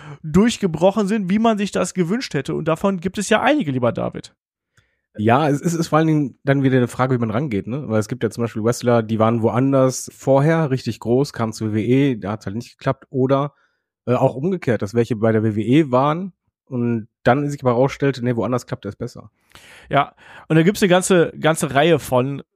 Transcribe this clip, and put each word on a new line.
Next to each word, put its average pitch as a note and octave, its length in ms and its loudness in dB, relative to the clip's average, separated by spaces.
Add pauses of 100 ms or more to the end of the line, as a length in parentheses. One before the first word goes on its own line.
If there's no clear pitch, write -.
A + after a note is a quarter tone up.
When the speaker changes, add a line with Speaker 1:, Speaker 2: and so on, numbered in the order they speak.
(220)
Speaker 1:
durchgebrochen F#3+ 840 0
sind, G3 240 -2
wie G3+ 80 2
man A3 200 2
sich G3+ 120 -4
das F3+ 240 -4
gewünscht F3+ 400 -2
hätte. D3 200 -4
Und D3+ 120 -6
davon F#3 320 -2
gibt F3+ 200 -8
es G#3 100 -4
ja G#3+ 140 2
einige, A#3+ 280 0
lieber B2 220 0
David. - 420 -8 (840)
Speaker 2:
Ja, A#2+ 320 4
es C#3+ 120 0
ist, E3+ 140 -2
ist D#3+ 140 -2
vor D3+ 100 2
allen D#3+ 100 4
Dingen D3+ 340 0
dann C#3 200 2
wieder C3 160 4
eine A#2+ 100 2
Frage, C3 260 -2
wie B2 40 2
man A#2 120 -2
rangeht, G#2 360 -4
ne? B2+ 200 -8
Weil A2 140 0
es G#2 80 -2
gibt B2 160 -6
ja A2 60 -2
zum A#2+ 120 -8
Beispiel A2 220 -4
Wrestler, A#2+ 380 2
die A2 160 -2
waren A2 240 2
woanders C3 720 0
vorher D3 580 2
richtig B2 280 -4
groß, B2+ 340 0
kamen A2 200 -4
zu A2 200 -6
W - 20 -2
W G#2+ 100 0
E, C3 320 2
da G2 160 -6
hat's G#2+ 140 -10
halt G2 100 -8
nicht - 220 -14
geklappt. - 320 -6
Oder, C3+ 420 0 (540)
äh, A#2+ 80 0
auch B2 200 2
umgekehrt, C3+ 480 -2
dass G#2 120 -6
welche A#2 200 0
bei A2 160 2
der A2 140 2
W A2 100 0
W G#2+ 80 -2
E C3 300 2
waren D3+ 400 0 (320)
und A#2+ 440 -4 (140)
dann C#3+ 260 2
sich C#3+ 140 -10
aber B2+ 100 2
rausstellte, C3 520 0
nee, B2 100 0
woanders A2+ 320 -4
klappt - 200 -10
es G#2 100 -10
besser. - 340 -14 (600)
Speaker 1:
Ja, C#3+ 260 0 (320)
und D#3+ 80 4
da D#3+ 60 8
gibt's G3+ 200 2
eine G#3 60 6
ganze, F3+ 500 4
ganze D3+ 360 0
Reihe D3+ 240 4
von C3 440 -2 (140)